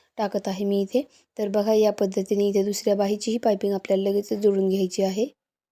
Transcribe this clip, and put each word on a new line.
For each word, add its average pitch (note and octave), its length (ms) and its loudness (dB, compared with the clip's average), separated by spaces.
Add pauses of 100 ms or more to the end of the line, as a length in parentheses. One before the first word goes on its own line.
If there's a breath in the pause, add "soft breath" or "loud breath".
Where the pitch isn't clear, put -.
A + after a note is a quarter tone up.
(180 soft breath)
टाकत G3+ 300 -4
आहे G3 160 -4
मी G3+ 180 0
इथे. A#3+ 200 -2 (340 soft breath)
तर G#3+ 140 -4
बघा, G#3 240 2
या G#3+ 200 4
पद्धतीने G3+ 540 0
इथे G3 160 2
दुसऱ्या G3+ 320 0
बाहीचीही G#3 440 -2
पायपिंग G3+ 340 0
आपल्याला G3 360 0
लगेचच G3+ 280 -2
जोडून G3 300 2
घ्यायची F#3+ 340 0
आहे. G3 240 0 (460)